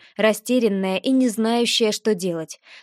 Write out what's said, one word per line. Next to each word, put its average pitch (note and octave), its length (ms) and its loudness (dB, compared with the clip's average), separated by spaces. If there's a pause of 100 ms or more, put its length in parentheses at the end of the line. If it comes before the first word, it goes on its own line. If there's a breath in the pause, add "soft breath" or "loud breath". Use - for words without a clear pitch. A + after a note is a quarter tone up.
(160 soft breath)
растерянная G3+ 800 0
и C4+ 140 -2
не C4 160 4
знающая, A3+ 640 0
что G#3+ 240 0
делать. E3 460 -6 (220 loud breath)